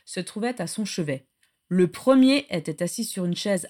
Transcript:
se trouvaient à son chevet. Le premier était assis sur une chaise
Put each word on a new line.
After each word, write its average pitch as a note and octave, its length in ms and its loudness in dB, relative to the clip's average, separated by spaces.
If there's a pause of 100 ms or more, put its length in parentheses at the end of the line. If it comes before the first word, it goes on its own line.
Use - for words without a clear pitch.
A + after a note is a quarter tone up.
se - 140 -10
trouvaient A3 420 -6
à E3+ 60 -6
son G#3+ 180 -6
chevet. D3+ 400 -6 (480)
Le F3+ 160 4
premier C4 600 4
était E3 340 -4
assis A3 220 -6
sur F#3+ 180 -6
une F3 120 -2
chaise G3 340 -2